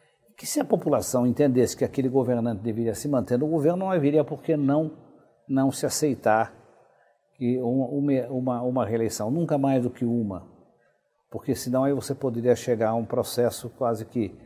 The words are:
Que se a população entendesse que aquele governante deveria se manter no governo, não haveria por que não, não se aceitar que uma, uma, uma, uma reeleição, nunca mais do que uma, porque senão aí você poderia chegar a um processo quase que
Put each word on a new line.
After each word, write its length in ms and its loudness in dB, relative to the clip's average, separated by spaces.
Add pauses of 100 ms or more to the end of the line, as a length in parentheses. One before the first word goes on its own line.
(340)
Que 120 -16
se 120 -4
a 60 2
população 640 0
entendesse 500 4
que 80 -2
aquele 240 0
governante 540 0
deveria 320 -2
se 140 -6
manter 300 0
no 80 0
governo, 340 2
não 100 -2
haveria 340 4
por 180 -8
que 140 0
não, 340 2 (560)
não 240 2
se 140 -4
aceitar 720 2 (800)
que 240 0
uma, 280 0
uma, 400 0
uma, 340 -2
uma 240 0
reeleição, 440 -2
nunca 280 0
mais 240 2
do 80 0
que 160 -4
uma, 420 -2 (840)
porque 240 -4
senão 300 0
aí 80 2
você 220 -4
poderia 420 0
chegar 360 0
a 20 0
um 100 -2
processo 640 -2
quase 380 -4
que 280 -4 (120)